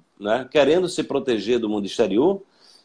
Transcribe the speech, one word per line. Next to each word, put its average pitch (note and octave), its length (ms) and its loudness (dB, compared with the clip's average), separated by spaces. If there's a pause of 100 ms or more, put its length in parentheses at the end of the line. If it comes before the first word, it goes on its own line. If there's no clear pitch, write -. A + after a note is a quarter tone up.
(200)
né? A2+ 280 -2
Querendo D#3 400 2
se - 140 -4
proteger A#2+ 560 -2
do A2 100 -4
mundo G#2 180 -4
exterior, A#2+ 540 0 (440)